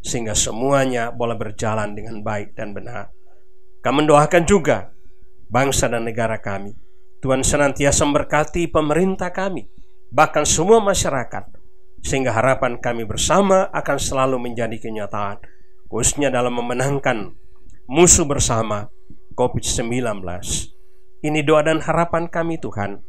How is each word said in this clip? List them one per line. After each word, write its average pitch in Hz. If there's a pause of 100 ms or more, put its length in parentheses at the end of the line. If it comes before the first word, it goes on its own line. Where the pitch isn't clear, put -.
sehingga 117
semuanya 123
boleh 117
berjalan 107
dengan 107
baik 104
dan 107
benar. 104 (720)
Kami 135
mendoakan 151
juga 143 (560)
bangsa 131
dan 117
negara 110
kami. 101 (480)
Tuhan 131
senantiasa 143
memberkati 151
pemerintah 175
kami, 185 (400)
bahkan 151
semua 202
masyarakat, 139 (480)
sehingga 131
harapan 123
kami 117
bersama 190
akan 151
selalu 135
menjadi 117
kenyataan, 104 (480)
khususnya 127
dalam 123
memenangkan 123 (520)
musuh 170
bersama 113 (480)
covid 123
sembilan 117
belas. 90 (560)
Ini 151
doa 151
dan 160
harapan 170
kami, 165
Tuhan. 101